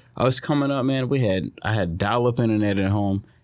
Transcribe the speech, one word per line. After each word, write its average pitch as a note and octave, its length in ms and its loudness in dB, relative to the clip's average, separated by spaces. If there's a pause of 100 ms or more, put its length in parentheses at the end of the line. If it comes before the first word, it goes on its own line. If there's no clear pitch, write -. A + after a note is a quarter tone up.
(160)
I - 80 0
was C3 160 2
coming C#3+ 320 0
up, C3+ 140 -2
man, C3 240 0
we C3+ 120 0
had, F#2+ 300 0 (120)
I - 100 -2
had F2 240 -2
dial-up A#2+ 420 0
internet G#2+ 380 2
at G2 140 2
home, G2+ 320 0 (200)